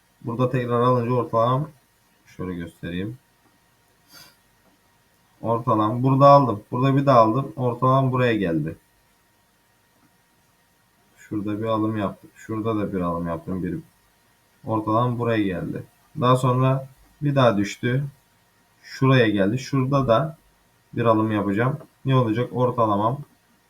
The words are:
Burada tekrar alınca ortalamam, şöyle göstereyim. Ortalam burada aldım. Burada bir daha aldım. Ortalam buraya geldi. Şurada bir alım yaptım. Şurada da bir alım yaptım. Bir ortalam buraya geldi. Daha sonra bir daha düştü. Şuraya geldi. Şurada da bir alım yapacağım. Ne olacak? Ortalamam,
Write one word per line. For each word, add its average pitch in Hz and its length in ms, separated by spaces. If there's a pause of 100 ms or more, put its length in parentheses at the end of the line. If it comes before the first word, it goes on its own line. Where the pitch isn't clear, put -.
(220)
Burada 123 280
tekrar 120 320
alınca 123 300
ortalamam, 123 580 (560)
şöyle 92 280
göstereyim. 87 640 (2250)
Ortalam 113 600
burada 135 240
aldım. 135 440
Burada 135 240
bir 139 100
daha 131 140
aldım. 113 360
Ortalam 131 560
buraya 123 240
geldi. 82 400 (2500)
Şurada 104 420
bir 113 60
alım 110 320
yaptım. - 380
Şurada 110 420
da 98 160
bir 92 80
alım 85 260
yaptım. 85 360
Bir 80 160 (840)
ortalam 113 540
buraya 117 240
geldi. 85 400 (380)
Daha 127 140
sonra 131 520 (340)
bir 143 140
daha 120 220
düştü. 123 460 (800)
Şuraya 131 460
geldi. 101 300
Şurada 131 480
da 151 300 (560)
bir 117 120
alım 110 260
yapacağım. 107 460 (280)
Ne 135 100
olacak? 120 380
Ortalamam, 120 680 (500)